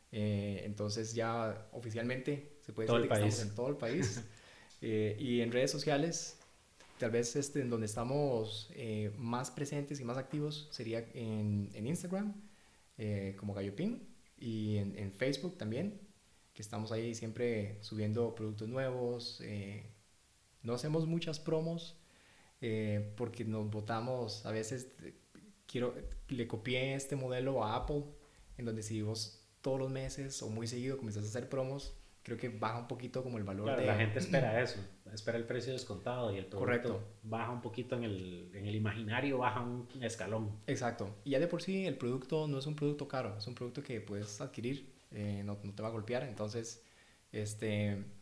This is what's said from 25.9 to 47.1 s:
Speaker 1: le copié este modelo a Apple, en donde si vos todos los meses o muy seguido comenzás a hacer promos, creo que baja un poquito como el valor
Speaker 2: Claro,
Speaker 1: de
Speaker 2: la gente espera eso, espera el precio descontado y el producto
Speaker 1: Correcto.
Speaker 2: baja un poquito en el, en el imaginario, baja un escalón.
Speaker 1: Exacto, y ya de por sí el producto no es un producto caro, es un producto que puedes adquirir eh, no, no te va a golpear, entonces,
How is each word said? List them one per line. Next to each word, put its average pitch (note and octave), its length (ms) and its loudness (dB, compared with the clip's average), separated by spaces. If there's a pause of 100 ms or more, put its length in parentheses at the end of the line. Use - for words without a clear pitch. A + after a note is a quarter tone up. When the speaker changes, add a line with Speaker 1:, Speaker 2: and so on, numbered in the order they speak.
Speaker 1:
le A#2+ 180 0
copié B2+ 480 0
este C#3 220 -2
modelo B2+ 480 2
a G#2+ 100 2
Apple, C#3+ 300 0 (540)
en B2 80 -4
donde A2 160 -2
si G#2+ 180 -2
vos G#2+ 480 -4 (140)
todos C3+ 160 2
los C3 120 0
meses C3+ 520 -4
o A2 80 -4
muy A2+ 160 -2
seguido B2 320 -2
comenzás G#2+ 260 -2
a G#2 40 -2
hacer A#2+ 200 -4
promos, C3+ 480 -2 (260)
creo A#2 160 -6
que B2+ 100 -2
baja A2+ 300 0
un A#2+ 100 -8
poquito B2 340 -4
como B2 140 -4
el G#2 80 -2
valor G2 220 -2
Speaker 2:
Claro, C3 160 2
Speaker 1:
de B2+ 40 4
Speaker 2:
la G#2 100 6
gente G#2+ 220 4
espera B2 440 6
eso, A#2+ 180 0 (320)
espera A#2 240 0
el A#2 80 0
precio B2 300 -2
descontado A#2+ 580 -2
y G2 60 0
el F#2+ 80 -4
producto G2+ 120 -6
Speaker 1:
Correcto. A#2 440 2 (200)
Speaker 2:
baja A2+ 280 -2
un B2 100 -4
poquito A#2+ 360 -2
en A#2+ 80 0
el, F#2 500 -4
en G2+ 120 -4
el G#2 80 0
imaginario, A2+ 600 2
baja B2 240 2
un A#2+ 260 -2 (140)
escalón. G#2+ 500 0 (160)
Speaker 1:
Exacto, A#2 560 0
y C#3 100 -2
ya C3 60 6
de E3+ 100 4
por E3+ 120 0
sí F#3+ 240 0
el D#3 140 0
producto C3 500 0
no C#3 100 2
es C3+ 80 -4
un D#3 100 -2
producto D3 300 2
caro, A#2+ 300 -2
es - 100 -4
un B2 80 -6
producto B2 280 -6
que A#2 180 -4
puedes G#2 400 -4
adquirir C3+ 540 -4 (200)
eh, G#2 300 -2
no, G2+ 180 -2
no G2+ 120 -8
te G#2 80 -6
va G#2+ 60 0
a A2+ 40 -4
golpear, A#2 320 0
entonces, A2 600 -4 (480)